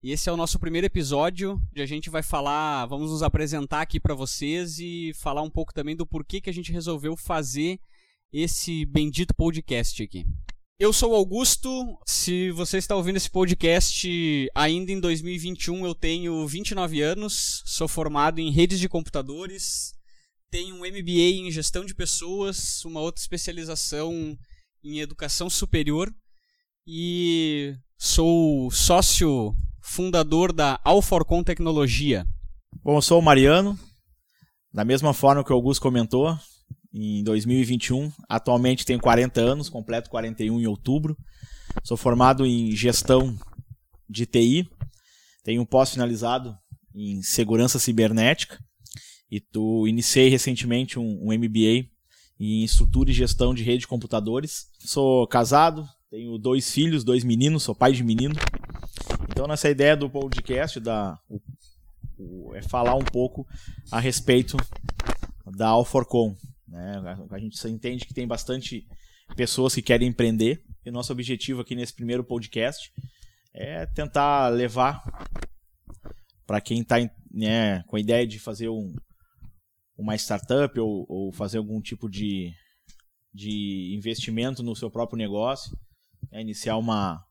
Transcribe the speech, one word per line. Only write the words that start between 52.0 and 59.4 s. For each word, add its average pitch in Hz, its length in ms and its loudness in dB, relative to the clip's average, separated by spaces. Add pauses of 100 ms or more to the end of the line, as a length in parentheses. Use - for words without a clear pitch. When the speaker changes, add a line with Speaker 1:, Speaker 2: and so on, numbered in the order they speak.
Speaker 2:
A - 20 -4
em 110 220 0
estrutura - 460 6
e - 20 6
gestão 123 400 4
de 120 100 -2
rede 120 180 2
de - 60 -12
computadores. 117 840 -4 (100)
Sou 131 480 2
casado, 147 600 4 (240)
tenho 113 280 -8
dois 131 340 0
filhos, 151 320 2
dois 123 200 4
meninos, 131 380 4
sou 110 120 -4
pai 139 180 6
de 123 100 2
menino. 120 320 2 (920)
Então, 135 180 -4